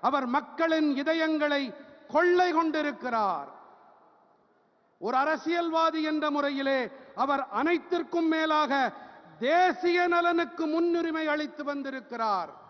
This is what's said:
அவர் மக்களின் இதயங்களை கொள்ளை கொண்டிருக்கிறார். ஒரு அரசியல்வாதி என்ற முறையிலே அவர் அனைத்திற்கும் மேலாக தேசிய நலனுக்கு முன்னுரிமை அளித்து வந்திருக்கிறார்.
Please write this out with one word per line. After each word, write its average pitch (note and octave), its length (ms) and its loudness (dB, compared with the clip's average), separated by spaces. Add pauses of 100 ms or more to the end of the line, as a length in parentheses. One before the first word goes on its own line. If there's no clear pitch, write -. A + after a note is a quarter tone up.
அவர் C4+ 240 2
மக்களின் D4+ 800 0
இதயங்களை D4 720 0 (320)
கொள்ளை F4+ 440 4
கொண்டிருக்கிறார். B3 960 0 (1500)
ஒரு A3+ 180 -2
அரசியல்வாதி D#4+ 880 0
என்ற D4+ 280 0
முறையிலே C#4 600 0 (240)
அவர் C4+ 360 0
அனைத்திற்கும் E4 760 0
மேலாக D4+ 640 2 (480)
தேசிய F4 680 2
நலனுக்கு E4+ 580 0
முன்னுரிமை E4 640 0
அளித்து D4+ 360 -4
வந்திருக்கிறார். A#3+ 960 -4 (100)